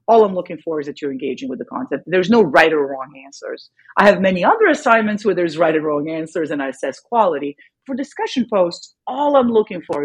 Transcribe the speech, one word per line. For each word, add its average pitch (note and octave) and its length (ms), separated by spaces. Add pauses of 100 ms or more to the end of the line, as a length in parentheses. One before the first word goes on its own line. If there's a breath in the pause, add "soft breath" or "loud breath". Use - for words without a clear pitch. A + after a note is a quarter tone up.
all A3 180
I'm F#3+ 100
looking F3 240
for D#3 200
is C#3+ 80
that C#3 140
you're C#3+ 100
engaging C3 380
with B2+ 100
the A#2 60
concept. C3+ 420
There's F3+ 220
no A#3 140
right D#3+ 300
or D3 140
wrong C3 240 (140)
answers. - 440 (280 loud breath)
I F#3+ 100
have F#3 140
many F#3 240
other G#4+ 240
assignments A3+ 560
where F#3+ 100
there's E3 220
right D#3+ 180
and D3+ 100
wrong D3+ 240
answers D#3+ 420
and C#3+ 100
I C3+ 80
assess C3+ 300
quality. D#3 560 (300 soft breath)
For C4 100
discussion C4+ 560
posts, F3+ 440 (120)
all C#4+ 300
I'm A#3+ 120
looking G#3+ 320
for D3 240